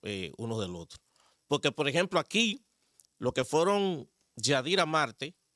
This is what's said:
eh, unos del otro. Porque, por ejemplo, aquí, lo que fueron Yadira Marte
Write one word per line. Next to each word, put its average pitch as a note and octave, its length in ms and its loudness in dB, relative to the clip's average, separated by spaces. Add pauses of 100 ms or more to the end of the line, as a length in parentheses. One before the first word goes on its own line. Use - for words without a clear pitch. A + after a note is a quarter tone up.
eh, G2 360 -6
unos A2+ 220 -4
del F2+ 140 -4
otro. E2+ 240 -14 (480)
Porque, C#3+ 260 0
por C#3+ 160 -2
ejemplo, E3+ 320 2
aquí, G#3 440 0 (540)
lo B2 140 0
que B2+ 120 0
fueron F3+ 640 2 (260)
Yadira C#3 480 2
Marte D3+ 500 -2 (220)